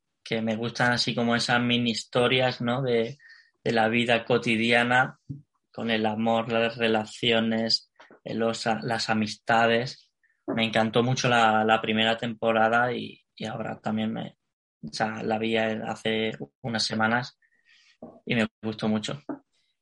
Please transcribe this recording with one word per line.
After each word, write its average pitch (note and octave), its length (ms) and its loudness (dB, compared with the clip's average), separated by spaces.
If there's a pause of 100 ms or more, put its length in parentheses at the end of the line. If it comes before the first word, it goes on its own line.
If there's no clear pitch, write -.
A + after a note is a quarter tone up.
(220)
que A2+ 200 -4
me A2 140 -2
gustan A#2+ 360 0
así A#2 220 -2
como A#2 220 2
esas A#2+ 240 0
mini A#2+ 320 0
historias, B2+ 680 0
¿no? B2 220 -2
De, A#2+ 360 0 (440)
de A#2+ 100 -2
la A2 160 2
vida A#2 360 2
cotidiana, A#2+ 960 2 (540)
con A2+ 180 -6
el A2 160 0
amor, A2+ 440 0
las A#2 260 0
relaciones, A2+ 1160 0 (320)
eh, A2+ 100 -8
los A2+ 320 -2
a-, A2 160 0
las A2+ 280 -4
amistades. A#2 1000 0 (380)
Me A2+ 160 0
encantó A2+ 380 2
mucho B2 260 0
la, A2 360 4
la A2 160 4
primera A2+ 360 0
temporada A2+ 760 2
y, A2 300 -10 (140)
y A2 100 -8
ahora A2 340 -8
también A2 320 -2
me, A2+ 240 -10 (460)
o A2+ 100 -12
sea, A2 300 -4
la A2+ 160 -2
vi A2+ 180 0
hace A2 760 -2 (300)
unas A#2 220 -4
semanas A2 540 -2 (880)
y B2 80 -2
me A2+ 120 2 (160)
gustó A2 260 -6
mucho. G#2+ 340 -4 (600)